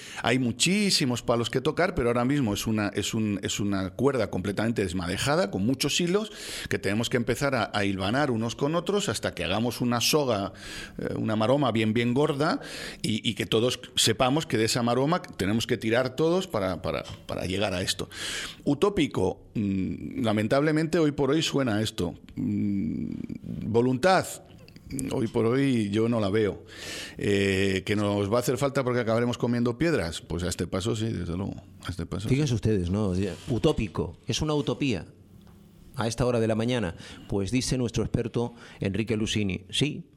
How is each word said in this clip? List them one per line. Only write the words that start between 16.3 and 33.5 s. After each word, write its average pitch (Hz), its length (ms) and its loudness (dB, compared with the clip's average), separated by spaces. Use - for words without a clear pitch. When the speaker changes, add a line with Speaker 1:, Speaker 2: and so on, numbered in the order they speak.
Speaker 1:
para, 92 340 -2
para, 76 220 -4
para - 180 -4
llegar 95 280 0
a 90 80 -2
esto. - 280 -6
Utópico, 139 800 2
mm, 95 680 -2
lamentablemente 147 760 2
hoy 151 120 4
por 135 200 0
hoy 160 100 2
suena 123 400 0
esto. 92 340 -2
Mm, 101 760 -2
voluntad, 131 580 4
hoy 117 160 -2
por 110 180 2
hoy 123 440 2
yo 110 200 2
no 117 100 2
la 101 100 0
veo. 104 340 2
Eh, 98 680 2
¿que 104 100 2
nos 101 360 2
va 120 60 4
a - 20 4
hacer 123 180 0
falta 139 260 0
porque 123 180 0
acabaremos 117 360 2
comiendo 120 400 0
piedras? 120 440 0
Pues 85 220 -4
a 87 60 0
este 85 180 -2
paso 95 280 -2
sí, 110 100 -2
desde 90 320 -4
luego, 95 180 -4
a - 40 -10
este 87 160 -6
paso 90 220 -6
sí. 127 80 4
Speaker 2:
Fíjense 139 180 2
ustedes, 101 360 2
¿no? 98 240 2
Utópico, 110 680 0